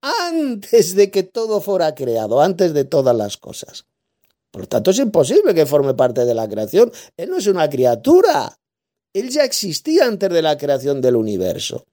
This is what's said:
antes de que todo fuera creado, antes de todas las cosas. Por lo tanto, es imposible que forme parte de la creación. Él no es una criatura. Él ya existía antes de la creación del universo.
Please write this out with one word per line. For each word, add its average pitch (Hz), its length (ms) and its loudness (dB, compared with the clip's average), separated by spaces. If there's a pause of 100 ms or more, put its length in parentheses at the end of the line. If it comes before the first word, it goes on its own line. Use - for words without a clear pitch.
antes 277 920 -2
de 196 160 4
que 190 140 -2
todo 214 360 -4
fuera 175 360 -2
creado, 113 440 0
antes 175 320 2
de 143 120 0
todas 135 320 2
las 104 220 -6
cosas. - 480 -20 (640)
Por 95 100 -14
lo - 60 -14
tanto, - 240 2
es 220 80 2
imposible 233 520 2
que 160 140 2
forme 139 280 2
parte 123 300 0
de 120 100 2
la 113 140 -2
creación. 107 440 0 (240)
Él 170 140 -10
no 370 80 -4
es 208 100 -2
una 175 200 0
criatura. 139 880 2 (560)
Él 233 180 -6
ya 294 120 0
existía 262 640 0
antes 196 240 -2
de 170 120 0
la 156 140 0
creación 143 440 -2
del 127 160 2
universo. 98 760 -4